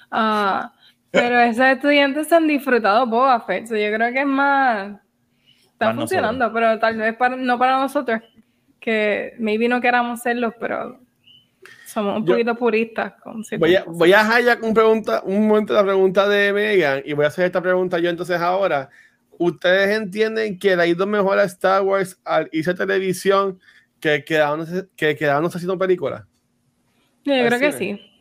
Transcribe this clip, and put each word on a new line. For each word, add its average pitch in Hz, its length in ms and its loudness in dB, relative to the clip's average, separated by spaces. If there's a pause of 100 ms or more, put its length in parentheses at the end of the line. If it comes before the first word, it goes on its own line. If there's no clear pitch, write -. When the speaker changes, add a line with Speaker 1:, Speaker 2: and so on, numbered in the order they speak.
(100)
Speaker 1:
ah, 214 600 -2 (380)
pero 240 300 2
Speaker 2:
<laughs> - 0 -
Speaker 1:
esos 240 260 2
estudiantes 285 640 2
se 339 80 2
han 320 120 4
disfrutado 247 580 2
Boba 240 360 2
Fett, 196 240 -6
so 226 100 -6
yo 208 180 -2
creo 233 180 0
que 269 80 -2
es 285 60 0
más, 269 720 0 (720)
está - 140 -2
Speaker 3:
Más 226 100 0
nosotros. - 20 -
Speaker 1:
funcionando, 247 560 -2
pero 226 240 0
tal 226 180 0
vez 220 200 -2
para, 254 200 0
no 247 220 -2
para 262 200 2
nosotros, 262 420 -4 (600)
que 214 580 -2
maybe 220 300 0
no 247 140 0
queramos 240 380 0
serlos, 240 380 -4
pero - 400 -8 (880)
somos 202 300 -4
un 214 100 -4
Speaker 2:
Yo 170 60 2
Speaker 1:
poquito 233 240 0
puristas 226 560 -2 (100)
con 220 220 -14
ciertas - 240 -6
Speaker 2:
voy 185 80 6
a, 196 80 0
Speaker 1:
cosas. 170 140 -12
Speaker 2:
voy 170 160 6
a 220 260 4
hijack 233 240 2
un 220 80 0
pregunta, 220 540 2
un 202 200 0
momento 214 280 2
la 214 100 4
pregunta 190 420 2
de 202 280 2
Megan, 180 500 0
y 147 80 -8
voy 147 140 2
a - 20 4
hacer 180 160 -2
esta 180 160 0
pregunta 185 380 0
yo 170 100 0
entonces 175 320 -4
ahora. 175 480 0 (540)
¿Ustedes 190 540 2
entienden 220 600 -4
que 190 180 2
le 170 60 2
ha 170 40 2
ido 170 200 0
mejor 202 320 0
a 202 60 4
Star 190 360 0
Wars 196 460 -2
al 160 260 -2
irse 160 200 -2
a - 20 0
televisión 190 840 -2 (400)
que 147 240 0
quedándose, 160 720 -2
que 151 220 0
quedándose 151 400 0
haciendo 180 220 -6
películas? 143 460 -2 (1000)
Speaker 1:
Yo 277 80 -2
Speaker 2:
Al 254 140 2
Speaker 1:
creo 240 120 0
que 285 140 0
Speaker 2:
cine. 202 240 -6
Speaker 1:
sí, - 140 -20 (100)